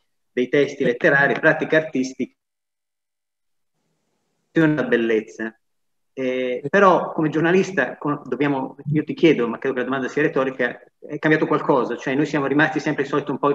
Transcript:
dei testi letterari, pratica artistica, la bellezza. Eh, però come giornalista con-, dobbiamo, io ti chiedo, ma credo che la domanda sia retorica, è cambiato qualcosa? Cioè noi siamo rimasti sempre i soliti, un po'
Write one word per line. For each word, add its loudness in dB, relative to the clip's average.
dei -2
testi 0
letterari, 2
pratica 2
artistica, -4
la 2
bellezza. -2
Eh, -4
però 4
come 0
giornalista 0
con-, -6
dobbiamo, -2
io 0
ti -8
chiedo, 4
ma -6
credo -4
che -2
la -2
domanda -2
sia -2
retorica, -2
è -12
cambiato 2
qualcosa? 0
Cioè -4
noi 0
siamo -2
rimasti 0
sempre -2
i -4
soliti, -2
un -6
po' 0